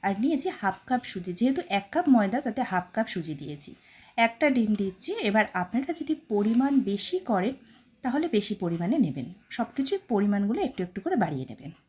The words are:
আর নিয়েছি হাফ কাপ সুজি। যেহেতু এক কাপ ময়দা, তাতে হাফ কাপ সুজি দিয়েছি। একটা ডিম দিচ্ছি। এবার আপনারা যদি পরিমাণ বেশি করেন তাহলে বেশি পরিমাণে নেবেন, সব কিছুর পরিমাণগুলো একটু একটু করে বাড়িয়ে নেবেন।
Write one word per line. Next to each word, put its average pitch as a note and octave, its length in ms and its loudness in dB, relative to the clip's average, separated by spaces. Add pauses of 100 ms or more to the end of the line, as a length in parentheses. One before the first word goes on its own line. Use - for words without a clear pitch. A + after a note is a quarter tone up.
আর G3 160 0
নিয়েছি D4+ 300 0
হাফ F#3+ 360 -2
কাপ B3+ 200 0
সুজি। F3+ 280 -8
যেহেতু C4 360 2
এক G3 200 0
কাপ F4+ 180 0
ময়দা, A3+ 340 6
তাতে B3+ 200 -4
হাফ F#3 300 -2
কাপ - 160 -2
সুজি D#3+ 280 -6
দিয়েছি। D3 360 -12 (460)
একটা - 320 2
ডিম A#3 260 4
দিচ্ছি। G3 360 -4 (100)
এবার G#3 320 4
আপনারা A3+ 400 -2
যদি D#4 200 -4 (160)
পরিমাণ A3+ 500 2
বেশি G3+ 400 -2
করেন A3 340 0 (500)
তাহলে C#4 240 0
বেশি G#3+ 280 0
পরিমাণে F3 440 -2
নেবেন, D3 280 0 (220)
সব - 240 -4
কিছুর C4+ 260 -2 (100)
পরিমাণগুলো G3+ 520 2
একটু - 220 -4
একটু F3+ 180 -8
করে F4 140 -2
বাড়িয়ে D3+ 320 0
নেবেন। C3+ 240 -14 (180)